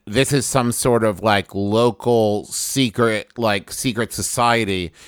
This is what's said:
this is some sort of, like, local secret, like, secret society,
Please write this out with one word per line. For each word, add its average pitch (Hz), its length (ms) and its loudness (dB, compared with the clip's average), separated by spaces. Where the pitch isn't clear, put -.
this 127 260 0
is 135 140 0
some 120 240 0
sort 117 320 2
of, 101 180 0
like, 101 320 0
local 107 920 0
secret, 117 880 -2
like, 104 360 -2
secret 117 400 -4
society, 104 800 0